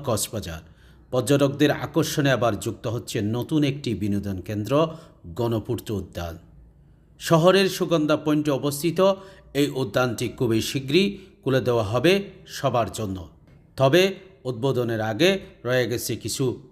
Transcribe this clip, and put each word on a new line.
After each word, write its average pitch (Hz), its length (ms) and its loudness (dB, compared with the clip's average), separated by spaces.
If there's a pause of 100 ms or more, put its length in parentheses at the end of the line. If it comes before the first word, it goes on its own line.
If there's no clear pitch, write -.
কক্সবাজার। 98 560 -4 (500)
পর্যটকদের 139 600 4 (140)
আকর্ষণে 147 520 0
আবার 113 220 2
যুক্ত 107 280 -6
হচ্ছে 117 300 -6 (180)
নতুন 147 280 0
একটি 139 320 -2
বিনোদন 101 420 -2 (100)
কেন্দ্র, 107 260 -4 (640)
গণপূর্ত 113 520 -2
উদ্যান। 87 440 -6 (840)
শহরের 185 500 4
সুগন্ধা 165 480 0
পয়েন্টে 151 340 0
অবস্থিত 143 480 -2 (540)
এই 143 140 2 (140)
উদ্যানটি 127 440 0 (120)
খুবই 113 240 2
শীঘ্রই 139 440 0 (340)
খুলে 131 220 0
দেওয়া 117 300 0
হবে 127 220 4 (440)
সবার 120 400 0
জন্য। 98 200 -6 (600)
তবে 135 240 6 (420)
উদ্বোধনের 120 580 -2
আগে 110 280 2 (360)
রয়ে 123 220 2
গেছে 117 280 -4
কিছু - 280 -4 (280)